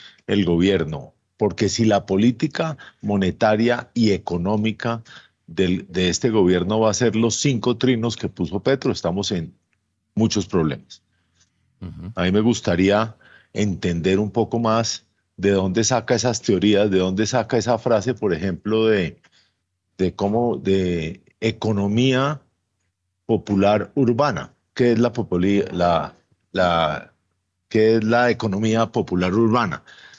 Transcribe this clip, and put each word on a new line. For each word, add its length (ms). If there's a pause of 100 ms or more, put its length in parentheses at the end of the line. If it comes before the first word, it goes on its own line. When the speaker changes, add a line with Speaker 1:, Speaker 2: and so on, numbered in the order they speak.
(280)
Speaker 1:
el 180
gobierno. 680 (220)
Porque 320
si 160
la 220
política 720 (240)
monetaria 920
y 180
económica 920 (440)
del, 420
de 180
este 220
gobierno 500
va 120
a 20
ser 240
los 180
cinco 400
trinos 400
que 140
puso 320
Petro, 320
estamos 400
en 200 (600)
muchos 340
problemas. 540 (800)
Speaker 2:
Ujú. 340
Speaker 1:
A 80
mí 80
me 80
gustaría 800 (340)
entender 680
un 120
poco 280
más 460 (300)
de 160
dónde 320
saca 320
esas 260
teorías, 480
de 100
dónde 260
saca 320
esa 200
frase, 360
por 200
ejemplo, 520
de, 320 (800)
de 160
cómo, 420
de 640 (220)
economía 960 (840)
popular 720
urbana. 580 (200)
¿Qué 200
es 60
la 120
populi-, 640
la, 420 (380)
la, 580 (560)
qué 300
es 80
la 240
economía 640
popular 400
urbana? 500 (360)